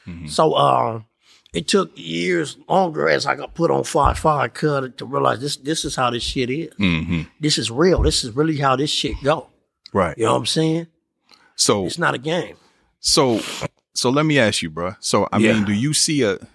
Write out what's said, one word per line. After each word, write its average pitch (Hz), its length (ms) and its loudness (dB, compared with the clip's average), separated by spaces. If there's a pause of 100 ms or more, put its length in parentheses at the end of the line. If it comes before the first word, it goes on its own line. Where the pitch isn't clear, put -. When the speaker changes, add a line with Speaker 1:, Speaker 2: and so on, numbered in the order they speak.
Speaker 1:
Mm-hmm. 165 200 -12
Speaker 2:
So, 156 280 2
um, 120 500 0 (480)
it 170 160 -6
took 185 260 0
years 170 640 -4 (120)
longer 160 400 0
as 139 160 2
I 135 100 0
got 143 200 -12
put 165 160 2
on 139 140 0
Fox 135 340 2
five, 143 340 0
cuz, 139 440 -2
to 123 80 -12
realize 127 340 0
this, 139 180 -6
this 151 280 -4
is 143 100 -8
how 127 160 0
this 120 120 -4
shit 123 260 -4
is. 156 200 -6 (100)
Speaker 1:
Mm-hmm. 82 420 0 (180)
Speaker 2:
This 147 180 0
is 117 140 -4
real. 156 320 2
This 156 220 0
is 120 60 -10
really 151 260 0
how 135 180 2
this 143 140 0
shit - 340 -4
go. - 240 0 (460)
Speaker 1:
Right. 90 240 0
Speaker 2:
You 113 80 0
know 110 80 4
what 131 60 2
I'm 120 60 -6
saying? 160 420 0 (680)
Speaker 1:
So 104 300 2
Speaker 2:
It's 87 120 -6
not 156 160 0
a 135 40 -4
game. 127 380 -4 (440)
Speaker 1:
So, 127 400 4 (540)
so - 160 0
let 147 160 2
me 151 140 4
ask 104 220 4
you, 85 80 -4
bruh. 85 320 -6
So, 104 300 2
I 95 80 0
Speaker 2:
Yeah. 110 140 6
Speaker 1:
mean, 107 120 2
do 104 80 0
you 131 200 0
see 147 300 2
a 98 160 0 (160)